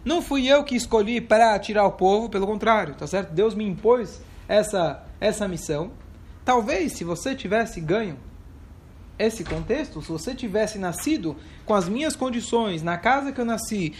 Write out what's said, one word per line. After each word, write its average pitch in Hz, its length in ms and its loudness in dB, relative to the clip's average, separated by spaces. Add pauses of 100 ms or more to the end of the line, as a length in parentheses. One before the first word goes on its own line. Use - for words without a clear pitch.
Não 320 200 0
fui 269 280 0
eu 285 140 6
que 262 100 -4
escolhi 226 460 0
pra 220 380 6
tirar 208 260 2
o 190 80 4
povo, 202 380 2
pelo 196 160 0
contrário, 208 480 2
tá 151 120 -10
certo? 170 280 -4
Deus 208 200 2
me 214 120 -4
impôs 220 560 2 (260)
essa, 190 560 2 (160)
essa 208 260 0
missão. 160 440 -4 (520)
Talvez, 254 500 2
se - 120 -8
você 170 300 -4
tivesse 208 480 -2
ganho 175 340 -2 (1000)
esse 220 260 0
contexto, 165 560 -4
se - 80 -14
você 165 260 -6
tivesse 208 440 -2
nascido 185 580 -2 (300)
com 214 80 2
as 185 120 4
minhas 262 300 -2
condições, 233 680 -2
na 170 140 -2
casa 269 360 2
que - 80 -8
eu 240 40 0
nasci, 208 560 -2